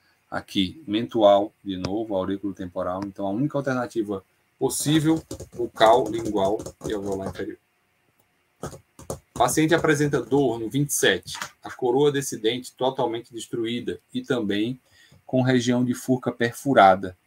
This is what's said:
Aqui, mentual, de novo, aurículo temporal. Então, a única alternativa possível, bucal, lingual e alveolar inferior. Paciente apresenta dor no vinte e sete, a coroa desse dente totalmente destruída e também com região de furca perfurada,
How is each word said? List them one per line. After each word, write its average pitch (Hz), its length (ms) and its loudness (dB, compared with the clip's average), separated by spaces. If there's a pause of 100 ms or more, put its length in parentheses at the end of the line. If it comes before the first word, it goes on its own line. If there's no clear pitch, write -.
(300)
Aqui, 98 560 -4
mentual, 104 680 2 (120)
de 98 140 -6
novo, 101 380 -6
aurículo 98 380 -4
temporal. 92 500 -8
Então, 98 220 -8
a 98 60 -2
única 143 260 -2
alternativa 117 680 -4 (360)
possível, 156 640 0 (320)
bucal, 113 540 4
lingual 107 500 -2 (260)
e 110 80 -6
alveolar 98 360 -6
inferior. 95 280 -10 (1800)
Paciente 156 400 2
apresenta 147 480 2
dor 123 380 2
no 113 100 -6
vinte 143 200 -2
e - 40 -6
sete, - 460 0 (240)
a 113 80 -12
coroa 135 400 2
desse 135 260 -4
dente 117 360 -4
totalmente 123 600 -4
destruída 113 680 -6 (140)
e 127 80 -6
também 113 580 -2 (460)
com 127 160 0
região 123 420 4
de 123 100 0
furca 127 380 -2
perfurada, 98 960 4